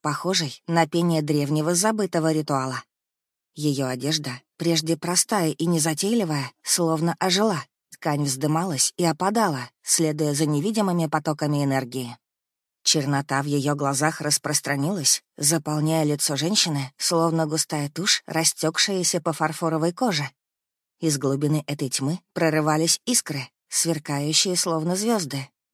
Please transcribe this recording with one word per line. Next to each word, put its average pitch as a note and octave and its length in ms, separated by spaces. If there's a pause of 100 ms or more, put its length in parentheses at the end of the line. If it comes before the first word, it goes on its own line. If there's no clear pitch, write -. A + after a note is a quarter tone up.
похожий D#3+ 640
на E3 200
пение E3+ 360
древнего D3+ 520
забытого F3+ 580
ритуала. C#3 500 (720)
Ее C#3+ 320
одежда, C3+ 560 (160)
прежде D#3+ 400
простая F3 520
и - 140
незатейливая, D#3+ 880 (100)
словно E3 560
ожила. F#3 460 (280)
Ткань D3 320
вздымалась D3 720
и F3 80
опадала, F3 640 (120)
следуя D3+ 520
за D3+ 100
невидимыми F3 640
потоками D3+ 580
энергии. B2+ 540 (640)
Чернота C#3+ 600
в C#3+ 40
ее C#3+ 280
глазах C#3+ 460
распространилась, D3 1000 (160)
заполняя D3+ 640
лицо D3 320
женщины, D3 640
словно E3 480
густая D3+ 420
тушь, E3 380
растекшаяся E3 960
по E3 100
фарфоровой D#3+ 600
коже. F3 360 (720)
Из D#3 160
глубины C#3+ 500
этой D3 220
тьмы C#3 320 (140)
прорывались D#3 720
искры, D3 420 (200)
сверкающие D3+ 880
словно E3 380
звезды, F#3 540 (240)